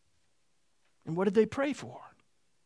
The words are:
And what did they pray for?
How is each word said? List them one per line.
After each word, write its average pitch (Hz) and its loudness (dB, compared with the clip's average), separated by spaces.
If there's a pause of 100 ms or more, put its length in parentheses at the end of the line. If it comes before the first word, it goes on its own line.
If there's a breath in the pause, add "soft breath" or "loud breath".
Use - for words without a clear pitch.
(1040)
And 160 -4
what 185 2
did 202 2
they 220 8
pray 277 -2
for? - -12 (640)